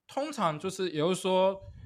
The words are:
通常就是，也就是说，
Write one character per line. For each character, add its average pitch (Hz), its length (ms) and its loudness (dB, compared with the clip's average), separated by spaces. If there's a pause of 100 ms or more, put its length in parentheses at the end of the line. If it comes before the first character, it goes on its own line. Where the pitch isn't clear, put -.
通 294 240 -4
常 170 280 0
就 190 100 -4
是， 185 220 -4
也 151 60 -4
就 165 160 4
是 180 80 -2
说， 190 380 4 (260)